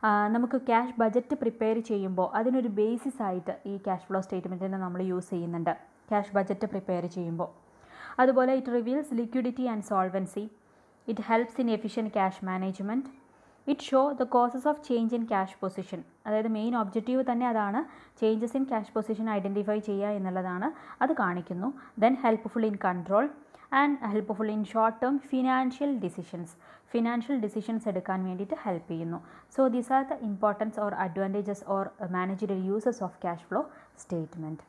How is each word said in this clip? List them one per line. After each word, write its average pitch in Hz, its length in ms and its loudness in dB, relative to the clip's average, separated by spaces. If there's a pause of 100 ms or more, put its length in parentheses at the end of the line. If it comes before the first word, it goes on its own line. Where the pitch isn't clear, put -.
ആ, 208 240 4
നമുക്ക് 240 280 2
ക്യാഷ് 247 440 2
ബജറ്റ് 240 340 2
പ്രിപ്പയർ 226 440 0
ചെയ്യുമ്പോൾ 190 600 0
അതിനൊരു 247 300 2
ബേസിസ് 226 540 0
ആയിട്ട് 185 440 -4
ഈ 196 100 -6
ക്യാഷ് 190 320 -4
ഫ്ലോ 190 120 0
സ്റ്റേറ്റ്മെന്റിനെ 185 580 -4
നമ്മൾ 185 240 -4
യൂസ് 185 280 -2
ചെയ്യുന്നുണ്ട്, 170 460 -2 (340)
ക്യാഷ് 202 260 0
ബജറ്റ് 196 360 0
പ്രിപ്പയർ 185 340 -2
ചെയ്യുമ്പോൾ. 170 420 -4 (720)
അതുപോലെ 254 380 6
it 262 160 -6
reveals 254 320 0 (120)
liquidity 247 520 -2
and 214 100 -4 (100)
solvency. 190 520 0 (680)
It 202 60 -4 (120)
helps 233 320 2
in 233 140 2
efficient 220 320 -4 (100)
cash 190 200 2 (120)
management. 190 540 -2 (680)
It 277 80 -2 (100)
show 262 140 6 (160)
the - 140 2
causes 247 360 4
of 294 60 2 (120)
change 233 300 2
in 226 140 -2
cash 190 200 0 (120)
position. 185 360 -6 (260)
അതായത് 220 220 0
മെയിൻ 226 280 0
ഒബ്ജക്റ്റീവ് 226 540 0
തന്നെ 247 220 2
അതാണ്, 214 280 2 (400)
changes 220 380 2
in 269 140 4
cash 214 240 -2
position 220 320 -2 (100)
identify 202 400 0
ചെയ്യുക 202 300 -2 (100)
എന്നുള്ളതാണ്. 185 500 -2 (340)
അത് 269 180 4
കാണിക്കുന്നു. 180 520 -2 (300)
Then 254 220 6
helpful 220 460 2
in 202 160 -4
control 185 420 2 (520)
and 285 140 4 (180)
helpful 214 440 0
in 214 160 0
short 226 300 4
term 269 160 2 (140)
financial 262 600 2 (140)
decisions. 170 440 -8 (420)
ഫിനാൻഷ്യൽ 233 520 0
ഡിസിഷൻസ് 214 440 -2
എടുക്കാൻ 185 360 -2
വേണ്ടിയിട്ട് 185 380 -4
ഹെൽപ്പ് 175 280 -4
ചെയ്യുന്നു. 165 280 -4 (360)
So 269 80 4 (120)
these 247 220 -2
are 269 140 4
the 294 80 -2 (100)
importance 208 560 0
or 202 60 0 (160)
advantages 196 540 -2 (140)
or 196 100 0 (320)
managerial 190 440 -2 (160)
uses 233 300 0
of 180 60 -6 (120)
cash 170 240 -2
flow 226 160 0 (400)
statement. 160 640 -6